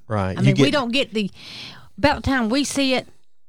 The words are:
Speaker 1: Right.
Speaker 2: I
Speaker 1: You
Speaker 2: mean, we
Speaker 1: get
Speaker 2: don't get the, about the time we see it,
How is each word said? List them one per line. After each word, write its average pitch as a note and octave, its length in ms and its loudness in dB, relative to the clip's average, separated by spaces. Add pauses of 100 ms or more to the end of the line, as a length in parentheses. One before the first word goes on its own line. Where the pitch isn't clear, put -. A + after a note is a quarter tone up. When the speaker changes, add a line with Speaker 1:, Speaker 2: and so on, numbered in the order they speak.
Speaker 1:
Right. F#2+ 280 -2
Speaker 2:
I - 40 -4
Speaker 1:
You B2 60 4
Speaker 2:
mean, C3+ 100 6
we C3+ 80 6
Speaker 1:
get C#4+ 80 4
Speaker 2:
don't B3+ 180 0
get B3+ 220 -2
the, G3+ 180 -2 (680)
about C#4 200 2
the A#3 60 -10
time B3 260 0
we C4+ 160 0
see C4+ 280 0
it, B3 140 -2 (420)